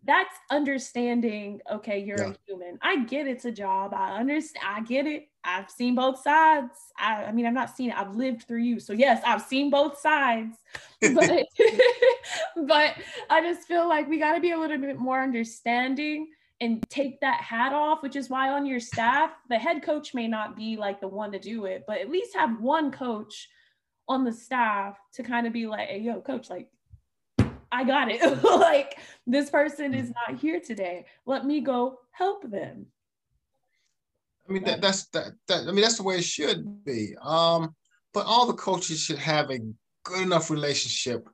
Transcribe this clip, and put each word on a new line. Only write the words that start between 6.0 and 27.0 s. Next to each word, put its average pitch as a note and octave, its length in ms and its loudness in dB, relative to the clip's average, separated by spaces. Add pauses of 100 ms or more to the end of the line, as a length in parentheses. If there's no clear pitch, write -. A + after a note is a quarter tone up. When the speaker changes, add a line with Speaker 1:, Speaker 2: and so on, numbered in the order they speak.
Speaker 1:
sides. D4+ 480 6 (260)
I, G#3+ 280 -2
I G#3 80 -6
mean, A#3+ 120 2
I've A#3 80 0
not A#3+ 240 -2
seen B3 140 -4
it. - 80 -4
I've G3 160 -6
lived B3 320 -2
through A#3 160 -4
you. A#3 160 0
So - 140 -10
yes, A#3+ 340 6
I've A3+ 160 2
seen C#4 260 0
both C#4+ 300 4
sides. A#3+ 600 2 (220)
Speaker 2:
<laughs> - 320 2
Speaker 1:
But, E4 360 6 (100)
<laughs> A#4+ 1080 4
but D4+ 260 6 (340)
I D#4+ 140 6
just E4+ 240 -4
feel E4+ 220 2
like D4+ 200 2
we D4+ 120 0
gotta D#4 200 2
be E4+ 120 2
a E4 60 -2
little D#4 200 -2
bit C4+ 180 -4
more B3+ 240 0
understanding C4 1080 -2 (320)
and A3+ 280 -2
take C#4 320 -4
that C4+ 200 0
hat A#3+ 320 -2
off, D4+ 320 0
which C4 100 -8
is C4 160 -6
why C4+ 200 0
on C#4+ 140 -2
your C4 160 -2
staff, C4 520 0 (160)
the A#3 100 2
head D#4 240 0
coach D4+ 320 -4
may A3+ 140 -2
not G#3+ 280 -4
be, A3 200 -6
like, G3+ 240 -4
the F#3+ 80 -8
one G3+ 240 -8
to F#3+ 80 -8
do G#3 240 -8
it, F#3+ 240 -6
but G#3+ 100 -4
at G3+ 120 -8
least F#4+ 260 -4
have A3+ 240 0
one C#4+ 320 0
coach A3 560 -8 (600)
on C4 140 0
the A#3 100 0
staff G#3+ 640 -2 (180)
to B3 100 -10
kind A#3 240 -2
of A3+ 40 -4
be A#3 140 -4
like, G#3+ 220 -6
"Hey, G3 100 -8
yo, A3+ 220 -6
coach, B3+ 280 -8
like, F3+ 220 -12 (1000)